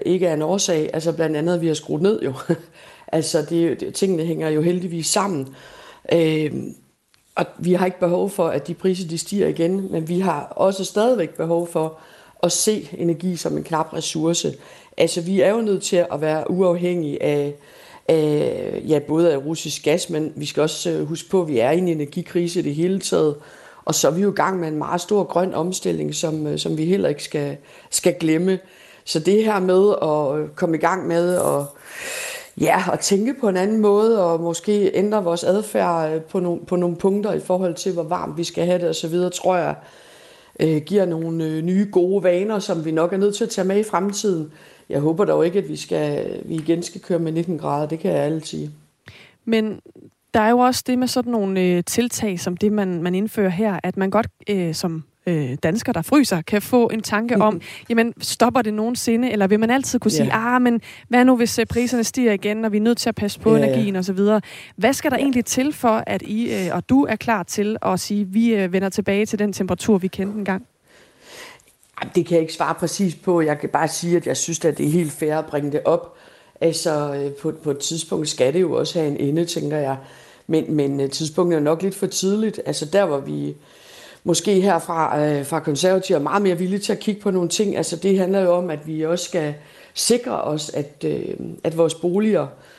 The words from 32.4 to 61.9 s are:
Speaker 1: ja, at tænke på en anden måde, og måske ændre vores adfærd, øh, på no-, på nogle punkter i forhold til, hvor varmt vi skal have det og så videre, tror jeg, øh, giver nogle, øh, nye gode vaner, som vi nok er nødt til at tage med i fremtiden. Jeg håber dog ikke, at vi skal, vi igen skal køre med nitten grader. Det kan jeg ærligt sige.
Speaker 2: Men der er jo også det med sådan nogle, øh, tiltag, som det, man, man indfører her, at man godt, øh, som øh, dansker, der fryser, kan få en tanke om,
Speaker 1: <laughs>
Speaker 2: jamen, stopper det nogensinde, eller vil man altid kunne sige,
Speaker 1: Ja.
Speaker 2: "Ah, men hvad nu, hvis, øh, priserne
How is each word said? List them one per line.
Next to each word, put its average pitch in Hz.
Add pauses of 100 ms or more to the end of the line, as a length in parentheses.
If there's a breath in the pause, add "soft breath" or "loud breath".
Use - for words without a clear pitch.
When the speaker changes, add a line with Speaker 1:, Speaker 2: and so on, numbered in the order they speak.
Speaker 1:
ja, 165 (100)
at 147
tænke 208
på 214
en 185
anden 208
måde, 208
og 165
måske 185
ændre 208
vores 170
adfærd, 180
øh, 160
på 160
no-, 175
på 180
nogle 175
punkter 202
i 156
forhold 185
til, 185
hvor 170
varmt 156
vi 170
skal 170
have 180
det 175
og 160
så 165
videre, 175
tror 180
jeg, 147 (840 loud breath)
øh, 156
giver 190
nogle, 165
øh, 156
nye 185
gode 185
vaner, 190
som 170
vi 160
nok 165
er 190
nødt 202
til 233
at 220
tage 185
med 196
i 214
fremtiden. 190 (380 loud breath)
Jeg 143
håber 160
dog 156
ikke, 180
at 156
vi 156
skal, 147
vi -
igen 165
skal -
køre 170
med 160
nitten 165
grader. 147
Det 160
kan 185
jeg 147
ærligt 156
sige. 151 (760 loud breath)
Speaker 2:
Men 220 (540)
der 233
er 214
jo 240
også 247
det 254
med 254
sådan 240
nogle, 190
øh, 180
tiltag, 220
som 180
det, 208
man, 185
man 180
indfører 202
her, 190
at 185
man 190
godt, 208 (220)
øh, 180
som 160 (240)
øh, 147
dansker, 196
der 165
fryser, 226
kan 208
få 240
en 220
tanke 220
om, 214 (120)
Speaker 1:
<laughs> -
Speaker 2:
jamen, 233
stopper 233
det 214
nogensinde, 233
eller 202
vil 208
man 220
altid 254
kunne 208
sige, -
Speaker 1:
Ja. 233
Speaker 2:
"Ah, 254
men 233 (280 loud breath)
hvad 247
nu, 254
hvis, 233
øh, 226
priserne 240